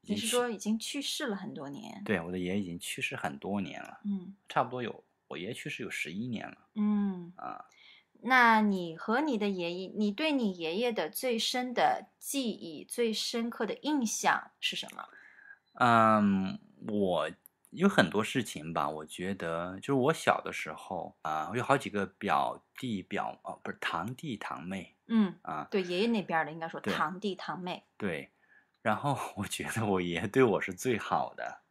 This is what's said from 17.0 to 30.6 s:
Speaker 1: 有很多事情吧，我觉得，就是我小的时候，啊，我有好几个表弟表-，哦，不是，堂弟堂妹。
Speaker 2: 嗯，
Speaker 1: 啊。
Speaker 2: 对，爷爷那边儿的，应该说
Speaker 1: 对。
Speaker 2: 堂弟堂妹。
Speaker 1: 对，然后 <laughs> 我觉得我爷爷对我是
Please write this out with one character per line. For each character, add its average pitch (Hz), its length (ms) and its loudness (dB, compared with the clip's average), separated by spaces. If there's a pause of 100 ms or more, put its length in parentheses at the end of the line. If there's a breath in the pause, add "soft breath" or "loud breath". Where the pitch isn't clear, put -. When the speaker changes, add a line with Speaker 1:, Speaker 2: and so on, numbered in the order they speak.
Speaker 1:
有 170 160 2
很 110 220 6
多 101 140 0
事 127 200 -2
情 82 300 -8
吧， 76 160 0
我 78 160 -6
觉 95 300 -6
得， 87 440 -4
就 - 60 -14
是 139 80 0
我 135 200 4
小 - 280 4
的 87 100 -6
时 80 220 -8
候， 82 480 -8
啊， 78 300 -2
我 110 40 -4
有 120 80 0
好 135 140 4
几 131 100 -4
个 101 180 0
表 71 540 0 (200)
弟 110 240 -4
表-， - 400 -4
哦， - 200 -12
不 - 60 -8
是， - 100 -10
堂 87 360 -4
弟 139 200 -6
堂 - 280 -10
妹。 185 320 -8 (100)
Speaker 2:
嗯， 202 380 2
Speaker 1:
啊。 151 260 -8
Speaker 2:
对， 196 140 0
爷 180 180 -2
爷 233 60 2
那 226 160 2
边 165 160 0
儿 156 60 2
的， 147 60 -8
应 165 80 -10
该 165 80 -6
说 160 120 -8
Speaker 1:
对。 202 120 -4
Speaker 2:
堂 170 280 -2
弟 202 160 -2
堂 165 240 -8
妹。 180 240 -6 (120)
Speaker 1:
对， 165 360 -6 (500 soft breath)
然 107 140 0
后 135 200 0 (100)
<laughs> - 120 -10
我 98 80 -2
觉 - 300 -6
得 113 100 0
我 98 160 2
爷 87 140 -2
爷 90 120 -2
对 131 140 4
我 98 180 6
是 92 140 -4